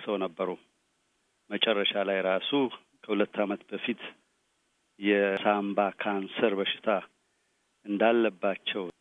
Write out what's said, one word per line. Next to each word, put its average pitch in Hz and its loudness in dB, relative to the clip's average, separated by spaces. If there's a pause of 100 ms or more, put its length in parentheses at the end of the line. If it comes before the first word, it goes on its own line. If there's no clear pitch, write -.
ሰው 107 -4
ነበሩ። 95 -4 (1000)
መጨረሻ 101 0 (100)
ላይ 95 0
ራሱ 92 0 (500)
ከሁለት 104 -2
ዓመት 104 -2
በፊት 107 -6 (960)
የሳምባ 101 2 (180)
ካንሰር 101 -2
በሽታ - -4 (1000)
እንዳለባቸው፣ 104 0 (160)